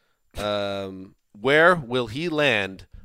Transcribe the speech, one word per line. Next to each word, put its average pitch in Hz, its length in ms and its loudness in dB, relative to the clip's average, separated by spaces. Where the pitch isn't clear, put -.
um, 98 800 -6
where 151 360 4
will 123 320 -4
he 143 220 -6
land? 113 560 0